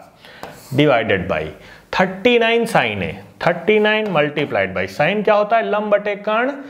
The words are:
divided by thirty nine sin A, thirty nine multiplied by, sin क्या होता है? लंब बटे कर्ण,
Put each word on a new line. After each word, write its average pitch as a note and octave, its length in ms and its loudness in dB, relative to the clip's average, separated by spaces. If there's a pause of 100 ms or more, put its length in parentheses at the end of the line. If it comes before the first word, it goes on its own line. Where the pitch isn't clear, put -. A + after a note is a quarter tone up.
(760)
divided A2+ 520 2
by D#2+ 140 -2 (500)
thirty G3 460 2
nine A3+ 280 2
sin A#2 360 0
A, E2 100 -4 (300)
thirty F3+ 360 2
nine G#3+ 300 2
multiplied C#3+ 680 0
by, F#2+ 140 -2
sin F#3+ 340 -2
क्या G#3+ 100 4
होता G#3 220 2
है? G#3 140 -2
लंब G#3 200 -2
बटे G#3 280 0
कर्ण, A3 340 -2 (180)